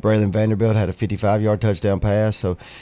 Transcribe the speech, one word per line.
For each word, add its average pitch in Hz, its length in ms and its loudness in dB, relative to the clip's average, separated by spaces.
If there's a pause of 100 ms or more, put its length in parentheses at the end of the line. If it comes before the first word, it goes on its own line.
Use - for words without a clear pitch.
Braylon 107 280 2
Vanderbilt 107 440 0
had 104 120 2
a 95 60 -4
fifty-five 104 480 0
yard 107 200 0
touchdown 101 380 0
pass. 107 380 0
So 90 220 -4 (220)